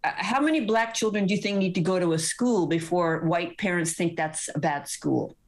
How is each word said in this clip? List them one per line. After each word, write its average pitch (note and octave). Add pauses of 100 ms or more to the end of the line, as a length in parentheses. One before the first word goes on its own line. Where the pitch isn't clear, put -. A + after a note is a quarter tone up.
Uh, D#3
how A#3
many D#4
Black A3+
children G#3
do G3
you G3
think G3+
need F#3+
to F#3+
go F#3
to E3+
a D#3+
school G3
before E3
white E3+
parents F3
think E3+
that's D#3+
a -
bad C#3+
school? - (140)